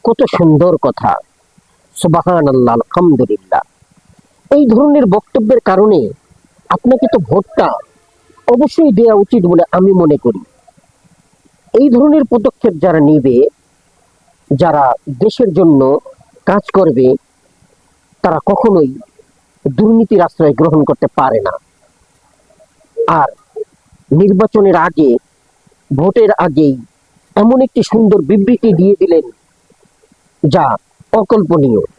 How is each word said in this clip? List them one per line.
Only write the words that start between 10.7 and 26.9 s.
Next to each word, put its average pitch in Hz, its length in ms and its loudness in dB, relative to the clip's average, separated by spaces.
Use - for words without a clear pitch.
এই 277 160 4
ধরনের 285 340 2
পদক্ষেপ 226 500 -2
যারা 160 260 0
নিবে, 143 360 2
যারা 147 340 0
দেশের 214 340 -2
জন্য 156 280 2
কাজ 196 240 -2
করবে, 147 360 0
তারা 165 220 -2
কখনোই 196 440 0
দুর্নীতির 214 580 0
আশ্রয় 160 320 -2
গ্রহণ 156 300 0
করতে 143 220 -2
পারে 123 240 -2
না। 92 140 -6
আর 453 320 -2
নির্বাচনের 190 680 2
আগে, 160 340 0
ভোটের 196 480 0
আগেই 147 380 0